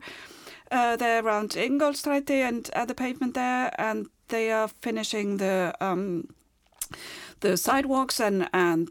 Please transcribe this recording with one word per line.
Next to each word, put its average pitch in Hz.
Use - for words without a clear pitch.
uh, 240
there 233
around 214
Ingolstræti 277
and, 233
uh, 240
the 247
pavement 254
there, 254
and 220
they 226
are 220
finishing 214
the, 190
um, 185
the 185
sidewalks 262
and, 202
and 170